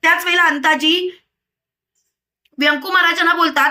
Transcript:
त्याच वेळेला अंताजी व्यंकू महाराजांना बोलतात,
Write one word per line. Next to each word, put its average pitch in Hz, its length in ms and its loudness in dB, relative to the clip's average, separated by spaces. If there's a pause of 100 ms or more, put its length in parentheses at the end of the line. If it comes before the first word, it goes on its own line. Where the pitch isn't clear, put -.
त्याच 349 220 2
वेळेला 349 180 0
अंताजी 311 680 0 (1500)
व्यंकू 294 320 0
महाराजांना 349 420 0
बोलतात, 302 380 0